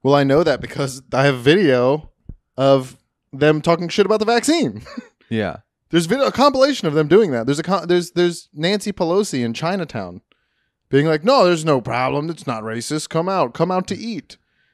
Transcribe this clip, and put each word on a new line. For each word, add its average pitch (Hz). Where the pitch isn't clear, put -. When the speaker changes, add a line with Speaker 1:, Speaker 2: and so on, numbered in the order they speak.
Speaker 1:
Well, 139
I 143
know 139
that 143
because 135
I 131
have 139
video 139
of 135
them 151
talking 170
shit 196
about 208
the 208
vaccine. 233
<laughs> -
Speaker 2:
Yeah. 104
Speaker 1:
There's 165
video, 262
a 208
compilation 269
of 143
them 156
doing 180
that. 117
There's 143
a 160
con-, 175
there's, 175
there's 175
Nancy 196
Pelosi 180
in 117
Chinatown 131
being 143
like, 156
"No, 240
there's 175
no 151
problem. 131
It's 160
not 113
racist. 117
Come 170
out. 165
Come 170
out 185
to 196
eat." 208